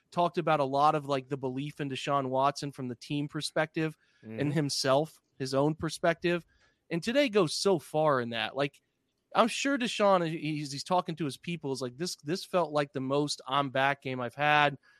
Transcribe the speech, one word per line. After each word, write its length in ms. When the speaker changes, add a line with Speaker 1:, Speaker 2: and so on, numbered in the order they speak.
Speaker 1:
talked 260
about 220
a 40
lot 300
of, 120
like, 220
the 80
belief 440
in 100
Deshaun 360
Watson 440
from 180
the 60
team 340
perspective 680
and 160
Speaker 2:
Mm-hmm. 140
Speaker 1:
himself, 680
his 160
own 220
perspective. 720
And 120
today 260
goes 260
so 260
far 400
in 100
that. 260
Like, 240
I'm 140
sure 300
Deshaun, 500
he's, 440
he's 120
talking 320
to 80
his 120
people, 360
is 80
like, 160
"This, 200
this 280
felt 280
like 200
the 80
most 460
I'm 240
back 320
game 180
I've 140
had. 420